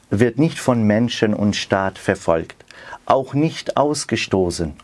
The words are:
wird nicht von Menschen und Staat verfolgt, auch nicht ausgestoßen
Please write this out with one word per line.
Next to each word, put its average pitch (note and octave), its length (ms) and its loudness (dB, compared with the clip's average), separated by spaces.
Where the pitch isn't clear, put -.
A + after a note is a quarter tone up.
wird A2+ 280 2
nicht D#3+ 220 0
von A#2+ 240 2
Menschen G#2+ 500 2
und G#2 220 0
Staat F#2+ 420 -2
verfolgt, E2 680 -2
auch C3+ 280 0
nicht D#3+ 440 -2
ausgestoßen G2 960 -2